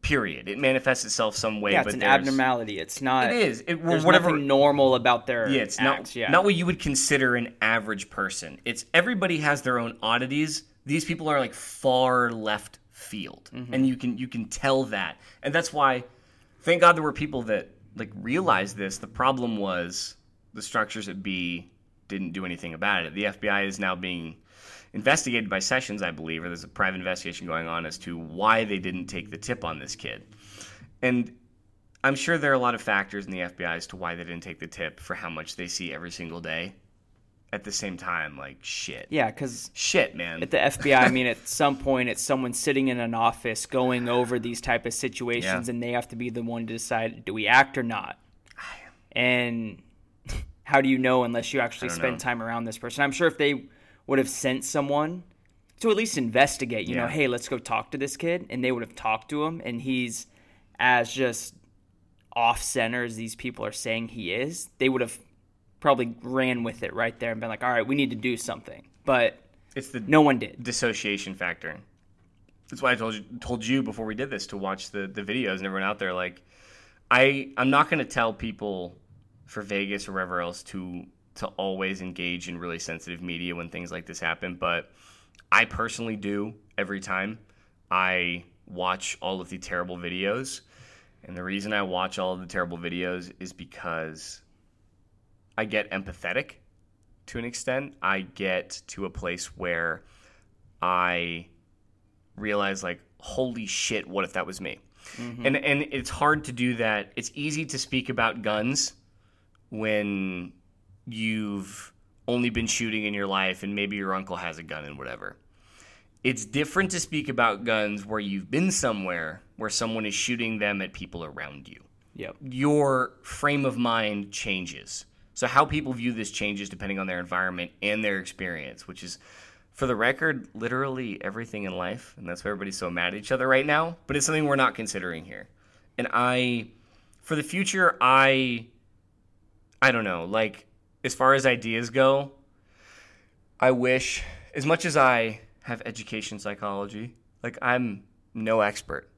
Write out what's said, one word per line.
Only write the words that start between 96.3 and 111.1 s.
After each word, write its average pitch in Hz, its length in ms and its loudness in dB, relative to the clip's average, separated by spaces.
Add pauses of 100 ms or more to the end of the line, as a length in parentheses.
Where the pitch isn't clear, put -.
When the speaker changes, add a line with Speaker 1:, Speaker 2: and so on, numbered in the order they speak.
Speaker 1:
to 120 120 -8
an 117 60 -8
extent. 131 560 -4
I 95 200 0
get 92 680 -4
to 98 180 -8
a 90 40 -4
place 90 360 -6 (120)
where 85 460 -2 (800)
I 87 640 0 (880)
realize, 98 480 -2
like, 90 160 -6 (200)
"Holy 120 460 -4
shit, - 420 -4
what 95 180 -2
if - 80 -12
that 90 120 -2
was 92 160 -10
me?" 76 180 -8 (360)
Speaker 2:
Mm-hmm. 120 300 -8
Speaker 1:
And, 139 120 4
and 143 340 0
it's 131 180 -4
hard 151 360 2
to - 60 -10
do 123 240 0
that. 107 400 0
It's 113 180 -8
easy 151 320 -4
to 131 140 -6
speak 131 300 -2
about 117 320 0
guns 107 520 0 (760)
when 101 840 -2 (560)
you've 110 880 -4 (340)